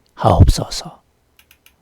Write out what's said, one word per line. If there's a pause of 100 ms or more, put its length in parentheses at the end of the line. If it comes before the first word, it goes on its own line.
(140)
하옵소서. (800)